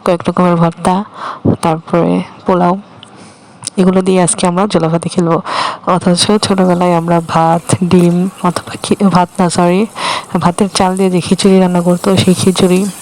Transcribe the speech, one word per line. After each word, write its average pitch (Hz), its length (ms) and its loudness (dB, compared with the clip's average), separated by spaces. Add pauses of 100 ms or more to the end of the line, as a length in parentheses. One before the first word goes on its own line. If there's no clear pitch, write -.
কয়েক 175 240 0
রকমের 175 280 2
ভর্তা, 175 480 0 (580)
তারপরে 170 600 0 (240)
পোলাও, 180 300 2 (1000)
এগুলো 185 260 2
দিয়ে 190 200 2
আজকে - 240 0
আমরা 180 200 0
চুলাভাতি 165 420 -2
খেলবো। 165 320 0 (460)
অথচ 180 400 0
ছোটবেলায় 185 680 2
আমরা 170 340 0
ভাত, 165 560 0
ডিম 175 440 2 (140)
অথবা - 300 -4 (100)
খি-, - 220 -2
ভাত 175 240 2 (100)
না, 180 120 2
সরি, 185 360 2 (540)
ভাতের 175 340 0
চাল 185 220 0
দিয়ে 190 140 0
যে 180 100 0
খিচুড়ি 190 400 2
রান্না 180 200 2
করতো 175 360 0
সেই 180 180 2
খিচুড়ি 185 520 0 (160)